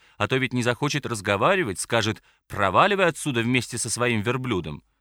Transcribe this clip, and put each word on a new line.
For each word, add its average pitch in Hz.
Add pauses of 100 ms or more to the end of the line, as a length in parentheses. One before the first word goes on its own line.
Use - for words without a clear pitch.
(180)
а 107
то 131
ведь 127
не 123
захочет 139
разговаривать, 107
скажет: 110 (260)
"Проваливай 143
отсюда 143
вместе 120
со 113
своим 120
верблюдом. 104 (180)